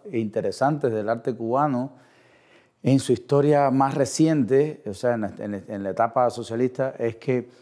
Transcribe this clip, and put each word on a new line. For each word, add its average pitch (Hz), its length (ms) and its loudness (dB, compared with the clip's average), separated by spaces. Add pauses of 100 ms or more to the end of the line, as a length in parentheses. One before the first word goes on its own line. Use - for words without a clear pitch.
(120)
interesantes 117 800 -2
del 107 160 -2
arte 120 260 -2
cubano 127 720 -2 (760)
en 135 180 4
su 131 120 0
historia 143 580 4
más 135 240 2
reciente, 143 920 2
o 104 80 -8
sea, 120 200 0
en, 110 100 -4 (140)
en, 104 280 -8
en 101 160 -8
la 98 80 -4
etapa 117 400 2
socialista, 123 680 -4
es 113 180 -4
que, 127 340 -4 (120)